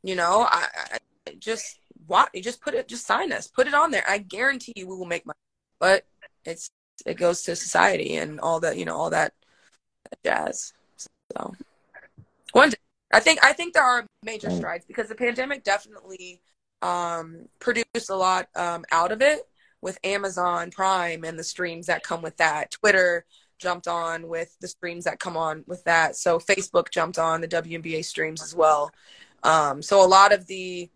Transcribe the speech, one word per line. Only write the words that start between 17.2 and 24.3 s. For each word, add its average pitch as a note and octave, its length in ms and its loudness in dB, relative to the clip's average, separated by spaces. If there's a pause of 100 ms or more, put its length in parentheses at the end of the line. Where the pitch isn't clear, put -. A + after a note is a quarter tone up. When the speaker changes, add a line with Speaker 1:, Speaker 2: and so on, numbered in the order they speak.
Speaker 1:
produced A3+ 520 -4
a F#3+ 40 -4
lot, F#3 400 0
um, E3+ 360 -6
out E3+ 200 2
of A3 120 0
it D4+ 180 2 (400)
with F#3 220 -8
Amazon F3+ 680 -2
Prime F3 540 -2
and E3 140 -10
the D#3+ 60 -12
streams E3+ 440 -8
that E3 160 -2
come E3+ 180 -6
with D#3+ 160 -12
that. D#3 320 0
Twitter F3+ 560 2 (320)
jumped F3 300 -6
on E3 400 -6
with E3 320 -8